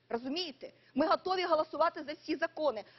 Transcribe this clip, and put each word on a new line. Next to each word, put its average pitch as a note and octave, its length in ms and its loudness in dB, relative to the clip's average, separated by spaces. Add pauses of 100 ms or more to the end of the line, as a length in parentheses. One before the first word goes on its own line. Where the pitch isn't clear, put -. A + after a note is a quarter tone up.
розумієте? C4+ 640 -6 (220)
Ми C#4+ 140 2
готові F4+ 360 2
голосувати D#4+ 600 2
за D4 100 -8
всі - 220 -6
закони, C4+ 480 -2 (160)